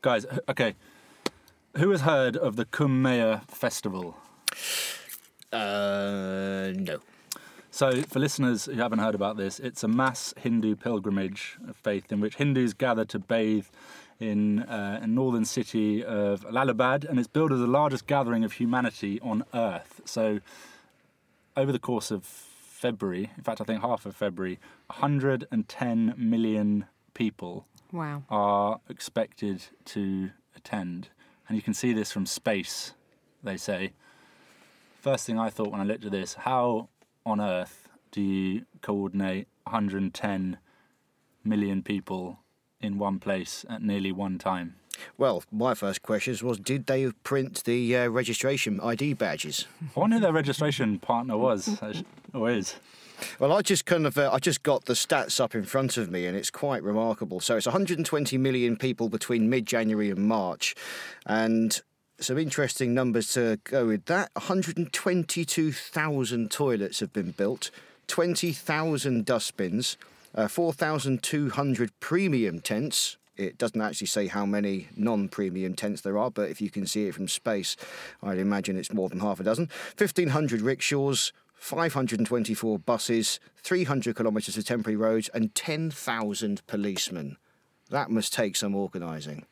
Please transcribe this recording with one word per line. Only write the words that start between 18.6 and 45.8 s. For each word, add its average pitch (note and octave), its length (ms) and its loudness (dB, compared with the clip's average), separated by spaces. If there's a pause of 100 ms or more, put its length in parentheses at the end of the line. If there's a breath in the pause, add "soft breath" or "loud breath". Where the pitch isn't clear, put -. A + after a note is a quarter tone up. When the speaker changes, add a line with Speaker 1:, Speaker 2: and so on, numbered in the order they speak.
Speaker 1:
on A2 220 -2 (100)
earth. G#2 520 -4
So, A2 340 0 (1160 loud breath)
over C#3 160 4
the B2+ 60 2
course A#2 320 -2
of G2+ 160 -4
February, - 1120 -6
in - 60 -16
fact, A2+ 180 -2
I - 20 -6
think A2 180 -2
half A2+ 260 -2
of G2 80 -12
February, F#2 420 -4 (320 loud breath)
a - 40 -10
hundred C#3 580 2
and A2 160 0
ten A2+ 500 0
million G#2+ 720 2 (260)
people F#2+ 540 -4 (240)
Speaker 3:
Wow. D3 360 -6
Speaker 1:
are G#2 520 4 (100)
expected - 760 -4 (200)
to F#2+ 460 -2 (240)
attend. F#2 540 -8 (380 soft breath)
And A2 80 -4
you G#2+ 60 0
can G#2 140 -2
see B2 180 0
this A2 180 -2
from G2 140 -2
space, - 680 -4 (500)
they G2 140 -6
say. F#2+ 360 -4 (1080 soft breath)
First - 280 -2
thing A2+ 100 0
I A2+ 140 0
thought G#2+ 180 -2
when G#2 120 -4
I - 20 -2
looked G#2+ 220 -2
at G2+ 60 -4
this, F#2+ 220 -4
how B2 560 0 (380)
on G#2+ 140 2
earth F2+ 480 -4 (220)
do G2+ 100 -4
you G2 440 0 (160)
coordinate G2 640 -2 (180)
a - 40 -10
hundred G2+ 320 -2
and F#2+ 120 -2
ten F#2+ 440 -4 (840 soft breath)
million G2+ 400 0
people F#2 560 -6 (400)
in G2+ 180 -4
one G2 220 0
place F#2+ 500 -4
at A2+ 120 -8
nearly G2+ 300 0
one F#2 260 -4
time? F2 380 -4 (420 loud breath)
Speaker 2:
Well, A#2+ 340 2
my A2+ 240 2
first G2 260 -4